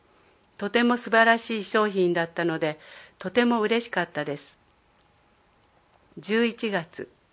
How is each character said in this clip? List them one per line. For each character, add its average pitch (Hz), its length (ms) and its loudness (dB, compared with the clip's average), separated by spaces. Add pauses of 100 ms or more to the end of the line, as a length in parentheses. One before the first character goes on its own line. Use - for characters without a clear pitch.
(580)
と 202 120 -6
て 240 140 2
も 240 140 2
素 240 120 -12
晴 226 160 6
ら 226 120 6
し 226 220 -6
い 196 40 -6
商 214 260 2
品 185 240 0
だ 170 100 0
っ 165 100 -6
た 175 120 -2
の 160 140 -2
で、 156 200 -2 (400)
と 185 100 -10
て 240 160 2
も 240 160 2
嬉 226 240 0
し - 40 -14
か 180 140 -2
っ 170 60 -8
た 151 140 -6
で 143 140 -6
す。 - 180 -20 (1600)
十 214 280 0
一 226 260 -4
月、 - 380 -6 (240)